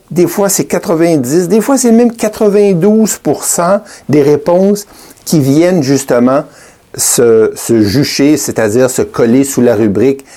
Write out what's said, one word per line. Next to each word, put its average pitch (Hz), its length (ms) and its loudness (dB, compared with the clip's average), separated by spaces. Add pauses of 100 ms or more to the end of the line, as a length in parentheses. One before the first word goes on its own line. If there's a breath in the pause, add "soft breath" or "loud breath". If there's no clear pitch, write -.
(100)
des 175 160 2
fois 196 240 -2
c'est 156 160 -4
quatre-vingt-dix, 170 800 -2
des 208 140 2
fois 269 160 0
c'est 226 140 0
même 233 200 2
quatre-vingt-douze 208 1040 0
pour - 280 -4
cent 190 360 -2 (300 loud breath)
des 147 100 2
réponses 175 680 0 (380 loud breath)
qui 160 160 0
viennent 160 420 2
justement 131 600 0 (520 loud breath)
se, 113 600 2
se 117 260 0
jucher, 139 560 0
c'est-à-dire 120 540 -2
se - 100 -4
coller 123 440 0
sous 135 180 -2
la 120 140 2
rubrique 110 500 0 (100)